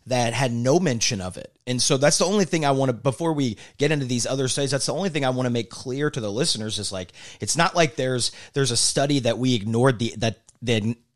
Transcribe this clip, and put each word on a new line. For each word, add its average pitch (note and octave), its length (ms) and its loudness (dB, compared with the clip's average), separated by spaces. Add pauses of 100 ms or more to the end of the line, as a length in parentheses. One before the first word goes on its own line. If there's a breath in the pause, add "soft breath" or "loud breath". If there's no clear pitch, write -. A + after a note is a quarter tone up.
that A#2 280 0
had B2 180 0
no B2 260 4
mention A#2+ 440 0
of F2+ 160 -8
it. - 120 -14 (160)
And B2 140 -2
so C#3 160 2
that's C#3+ 220 2
the F3+ 80 2
only G3+ 180 2
thing E3 220 -2
I C#3 60 4
wanna, C3+ 200 2
before C#3 400 -2
we C3+ 240 0 (220 loud breath)
get C#3+ 120 2
into D3 140 0
these B2 220 -2
other C3 220 -2
studies, C#3 240 -2
that's C3+ 120 -2
the B2+ 80 -2
only F3+ 160 -2
thing D3 160 -2
I C3 60 2
wanna B2+ 180 0
make A#2 220 -2
clear C#3 400 -4
to C#3 100 -6
the G#2+ 100 -4
listeners G#2+ 480 -2
is, G2+ 140 -6
like, F#2 220 -10 (260 loud breath)
it's - 160 -2
not E3+ 180 2
like E3+ 220 2
there's, B2+ 360 -2 (200 loud breath)
there's C#3 180 0
a A#2 60 0
study C#3+ 440 2
that A#2 180 0
we B2+ 160 2
ignored A2+ 440 2
the, A2+ 200 -2
that A2+ 240 -2 (180)
then, A2+ 340 0 (220)